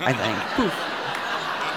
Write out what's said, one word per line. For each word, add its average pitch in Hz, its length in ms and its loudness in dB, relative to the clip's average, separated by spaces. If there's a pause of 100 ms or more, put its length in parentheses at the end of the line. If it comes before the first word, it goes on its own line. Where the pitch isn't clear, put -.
I 135 120 4
think. 110 260 2 (1400)